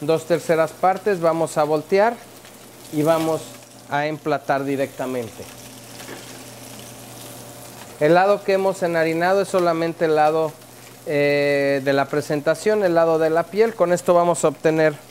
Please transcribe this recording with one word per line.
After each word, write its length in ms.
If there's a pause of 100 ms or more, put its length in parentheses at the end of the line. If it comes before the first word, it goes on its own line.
dos 260
terceras 460
partes. 480
Vamos 360
a 60
voltear 540 (760)
y 120
vamos 380 (480)
a 160
emplatar 580
directamente. 800 (2500)
El 140
lado 280
que 120
hemos 280
enharinado 600
es 60
solamente 560
el 120
lado, 360 (560)
eh, 760
de 80
la 140
presentación, 800
el 100
lado 240
de 120
la 140
piel. 300
Con 180
esto 200
vamos 320
a 40
obtener 460 (160)